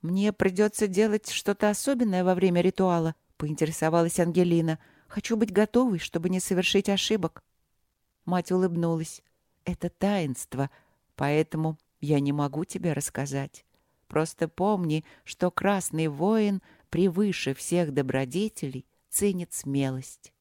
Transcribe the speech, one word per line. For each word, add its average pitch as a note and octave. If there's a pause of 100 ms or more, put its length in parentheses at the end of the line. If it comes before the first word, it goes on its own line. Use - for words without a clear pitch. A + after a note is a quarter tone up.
«Мне G3
придется G3+
делать G#3
что-то G3+
особенное G#3
во F#3
время F3+
ритуала?» F3 (280)
поинтересовалась D#3+
Ангелина. E3+ (300)
«Хочу -
быть G#3+
готовой, G#3+
чтобы E3+
не F#3
совершить F#3
ошибок». G3 (800)
Мать F3+
улыбнулась. E3+ (440)
«Это -
таинство, D3 (460)
поэтому D#3 (240)
я D3
не C#3+
могу C#3+
тебе E3+
рассказать. C#3 (400)
Просто D#3+
помни, F3 (200)
что -
красный F3+
воин G3 (260)
превыше F3+
всех E3+
добродетелей C3+ (240)
ценит F3+
смелость». C3+